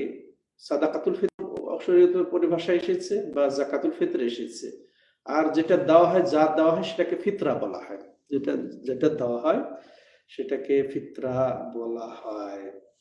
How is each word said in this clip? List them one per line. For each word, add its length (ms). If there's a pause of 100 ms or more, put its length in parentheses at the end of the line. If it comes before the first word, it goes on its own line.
(580)
সাদাকাতুল 560
ফিতর 720
শরীয়তের 380
পরিভাষায় 540
এসেছে 580
বা 140
জাকাতুল 420
ফিতর 280
এসেছে। 480 (580)
আর 280
যেটা 240
দেওয়া 280
হয়, 160
যা 340
দেওয়া 160
হয় 120
সেটাকে 320
ফিতরা 400
বলা 220
হয়, 200 (320)
যেটা, 220 (320)
যেটা 260
দেওয়া 320
হয় 200 (640)
সেটাকে 560
ফিতরা 920
বলা 320
হয়। 640 (300)